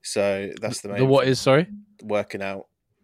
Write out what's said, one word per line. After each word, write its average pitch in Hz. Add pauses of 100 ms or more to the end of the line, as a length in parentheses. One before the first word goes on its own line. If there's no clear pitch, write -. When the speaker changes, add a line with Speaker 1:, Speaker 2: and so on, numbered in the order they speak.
Speaker 1:
So 101 (100)
that's 107
the 101
Speaker 2:
The 101
Speaker 1:
main 131
Speaker 2:
what 135
Speaker 1:
thing. 135
Speaker 2:
is, 123
sorry? 147 (340)
Speaker 1:
Working 104
out. 98 (380)